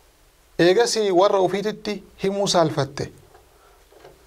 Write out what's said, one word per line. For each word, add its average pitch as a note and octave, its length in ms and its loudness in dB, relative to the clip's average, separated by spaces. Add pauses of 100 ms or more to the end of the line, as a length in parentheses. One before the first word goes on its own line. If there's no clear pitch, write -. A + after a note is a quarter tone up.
(580)
Eegasii G3+ 520 2
warra G3 280 4
ofiititti G3+ 640 -4 (200)
himuu G3 240 -2
saalfatte. D#3+ 640 -2 (1160)